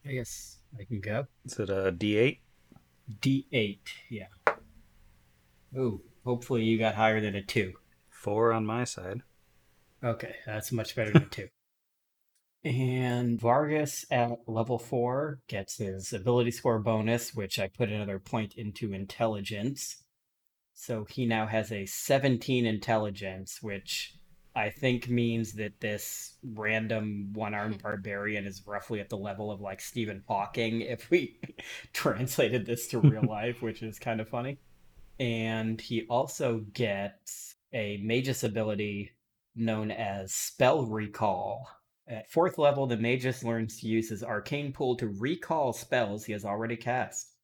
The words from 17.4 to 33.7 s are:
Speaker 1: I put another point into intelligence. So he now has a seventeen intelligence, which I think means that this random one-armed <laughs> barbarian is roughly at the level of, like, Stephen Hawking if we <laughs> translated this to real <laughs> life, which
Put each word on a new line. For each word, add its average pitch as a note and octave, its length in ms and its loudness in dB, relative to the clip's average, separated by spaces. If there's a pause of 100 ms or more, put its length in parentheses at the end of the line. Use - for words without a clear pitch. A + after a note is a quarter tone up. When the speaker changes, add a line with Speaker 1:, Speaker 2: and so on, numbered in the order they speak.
Speaker 1:
I G2 80 0
put G#2 220 0
another G2+ 280 -2
point G#2+ 380 -4
into G#2+ 360 -6
intelligence. G#2 1040 -4 (760)
So A2 340 -6
he B2+ 200 0
now A2 180 4
has G#2+ 260 0
a G2+ 140 -4
seventeen B2+ 800 2
intelligence, G#2 960 -2
which - 540 -6 (400)
I G#2+ 160 2
think B2 380 0
means A#2 440 2
that G#2 260 -6
this - 580 -6 (180)
random G#2+ 760 0
one-armed G#2 500 -2
<laughs> - 0 -
barbarian G2+ 640 -4
is G2 180 -10
roughly G#2 340 -4
at G2 100 -8
the A2 80 -4
level G#2 340 -4
of, G2+ 100 -8
like, G2 180 -8
Stephen G#2+ 480 -4
Hawking A2+ 540 0
if - 300 -4
we E3+ 280 2 (260)
<laughs> - 280 -14
translated B2 720 2
this A#2 220 -4
to B2+ 120 -2
real A2+ 240 8
<laughs> A#2+ 60 2
life, A2 320 -4
which A2+ 220 -4